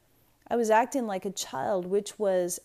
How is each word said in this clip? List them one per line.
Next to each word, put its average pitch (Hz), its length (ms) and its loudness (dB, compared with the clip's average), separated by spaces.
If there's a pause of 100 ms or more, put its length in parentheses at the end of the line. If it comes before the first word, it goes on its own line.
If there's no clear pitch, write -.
(480)
I - 80 -2
was 233 140 2
acting 233 380 4
like 190 180 -4
a 196 60 -4
child, 185 560 -4
which 202 320 -2
was 180 460 0